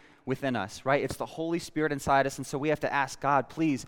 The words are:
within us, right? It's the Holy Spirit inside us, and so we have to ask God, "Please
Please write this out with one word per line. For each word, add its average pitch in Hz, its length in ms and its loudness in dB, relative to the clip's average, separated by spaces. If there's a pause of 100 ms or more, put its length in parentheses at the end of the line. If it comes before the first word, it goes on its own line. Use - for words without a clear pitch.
(260)
within 131 280 -2
us, 101 300 -6
right? 135 180 4
It's 131 140 -2
the - 100 -4
Holy 165 320 -4
Spirit 156 320 -2
inside 139 360 4
us, 135 120 -4
and 135 80 -6
so - 100 -6
we 139 120 -2
have 151 120 2
to - 120 -2
ask 139 260 -2
God, 139 300 2
"Please 151 400 0